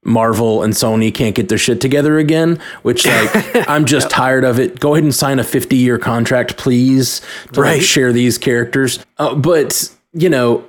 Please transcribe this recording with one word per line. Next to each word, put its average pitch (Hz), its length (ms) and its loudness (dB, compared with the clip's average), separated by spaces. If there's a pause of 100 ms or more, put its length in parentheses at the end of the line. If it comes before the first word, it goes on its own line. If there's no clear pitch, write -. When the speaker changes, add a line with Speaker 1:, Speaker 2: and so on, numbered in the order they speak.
Speaker 1:
Marvel 113 580 0
and 107 100 0
Sony 110 400 0
can't 110 220 -2
get 110 140 -2
their 110 80 0
shit - 240 -2
together 143 360 2
again, 160 420 2 (240)
which, 123 220 0
like, - 500 0
Speaker 2:
<laughs> 226 140 0
Speaker 1:
I'm 147 140 2
just 143 220 0
Speaker 2:
Yep. - 60 -6
Speaker 1:
tired 131 340 0
of 120 120 2
it. 123 220 -2
Go 147 140 0
ahead 156 100 2
and 147 100 2
sign 139 240 0
a 123 60 0
fifty-year 127 540 0
contract, 120 580 -2
please, 131 640 0 (320)
to, - 80 -4
like, 139 120 2
Speaker 2:
Right. 143 120 0
Speaker 1:
share 127 300 2
these 120 240 2
characters. 123 600 -2 (180)
Uh, 147 180 -2
but, 151 560 0 (220)
you 170 160 0
know 123 400 0